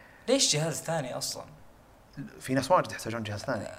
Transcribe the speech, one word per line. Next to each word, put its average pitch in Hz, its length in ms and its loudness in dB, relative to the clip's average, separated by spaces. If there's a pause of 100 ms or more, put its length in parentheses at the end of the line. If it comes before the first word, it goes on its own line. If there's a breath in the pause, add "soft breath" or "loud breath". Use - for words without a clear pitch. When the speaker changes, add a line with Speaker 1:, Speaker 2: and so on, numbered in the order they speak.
(280 loud breath)
Speaker 1:
ليش 262 280 6
جهاز 147 260 0
ثاني 131 360 -4
أصلًا؟ - 280 -6 (920)
Speaker 2:
في 131 140 -2
ناس 135 180 2
واجد 151 200 6
يحتاجون 113 320 -4
جهاز 104 160 -4
ثاني. 113 280 -4 (120)